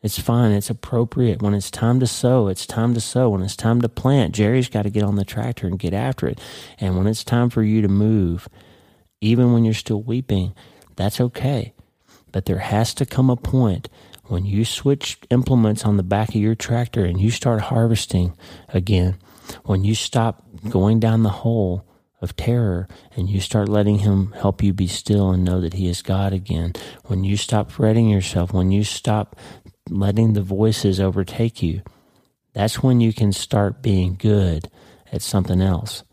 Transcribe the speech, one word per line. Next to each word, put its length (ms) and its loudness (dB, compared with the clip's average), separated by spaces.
It's 160 -4
fine. 340 4
It's 160 0
appropriate. 720 -2
When 140 0
it's 160 -4
time 300 0
to 60 2
sow, 420 2
it's 180 -6
time 260 -2
to 80 -2
sow. 300 0
When 100 0
it's 160 -6
time 240 0
to 80 0
plant, 460 0
Jerry's 340 2
gotta 220 -2
get 140 0
on 120 0
the 80 0
tractor 420 -6
and 120 -4
get 160 -4
after 320 -4
it. 120 -4
And 200 -2
when 80 2
it's 180 -2
time 240 2
for 140 0
you 180 2
to 80 2
move, 580 2
even 320 4
when 100 4
you're 80 2
still 300 -4
weeping, 500 -2
that's 260 -2
okay. 500 -2
But 120 -4
there 140 -2
has 360 0
to 120 -2
come 240 2
a 60 2
point 520 0
when 220 -4
you 180 0
switch 540 -2
implements 540 2
on 140 2
the 40 0
back 280 0
of 60 -4
your 180 2
tractor 500 -2
and 160 0
you 100 4
start 320 0
harvesting 720 0
again, 480 0
when 200 0
you 100 2
stop 480 -2
going 300 4
down 240 2
the 60 4
hole 560 -2
of 140 -8
terror 520 -2
and 140 -4
you 120 -2
start 280 0
letting 300 4
him 380 2
help 260 0
you 100 2
be 140 0
still 460 0
and 120 2
know 160 2
that 140 -4
he 140 -2
is 120 -4
God 320 -2
again, 400 -4
when 180 -2
you 120 0
stop 340 -2
fretting 380 2
yourself, 460 0
when 160 2
you 140 2
stop 520 -4
letting 420 2
the 80 0
voices 600 0
overtake 640 -2
you, 200 -2
that's 280 -2
when 180 4
you 120 4
can 200 0
start 500 -2
being 360 0
good 520 0
at 80 -6
something 400 0
else. 520 -2